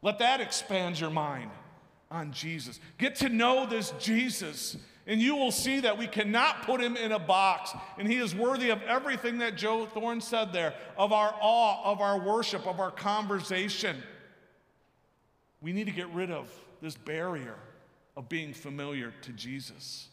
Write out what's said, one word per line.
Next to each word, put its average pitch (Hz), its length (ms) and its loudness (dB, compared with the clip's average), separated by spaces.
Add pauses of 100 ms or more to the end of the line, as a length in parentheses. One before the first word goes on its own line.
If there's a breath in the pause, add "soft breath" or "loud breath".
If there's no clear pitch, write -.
Let 202 160 2
that 262 220 4
expand 180 600 -2
your 160 100 -2
mind 143 400 -4 (600)
on 156 220 -8
Jesus. 147 460 -8 (200 loud breath)
Get 262 180 0
to 269 140 2
know 247 360 4
this 220 320 -2
Jesus 208 800 -2 (300 loud breath)
and 220 140 2
you 262 140 4
will 269 160 2
see 269 300 0
that 214 180 2
we 233 80 -4
cannot 220 560 2
put 254 180 2
him 240 160 0
in 226 160 0
a 214 60 2
box. 185 540 4 (260 loud breath)
And 196 80 -2
he 233 120 2
is 214 160 0
worthy 240 360 2
of 208 120 2
everything 240 560 0
that 233 180 0
Joe 214 300 0
Thorne 226 340 -4
said 220 320 0
there, 165 220 0 (220 loud breath)
of 208 160 4
our 214 280 4
awe, 220 440 6
of 202 160 2
our 202 200 4
worship, 202 460 0
of 185 120 -2
our 185 120 0
conversation. 196 1120 -2 (1600)
We 160 120 -6
need 208 140 -2
to 208 60 -4
get 180 220 -4
rid 180 160 -2
of 135 200 -6 (300)
this 156 160 -10
barrier 151 600 -6 (600)
of 127 120 -12
being 160 240 -6
familiar 143 600 -8 (100)
to 127 100 -14
Jesus. 131 800 -12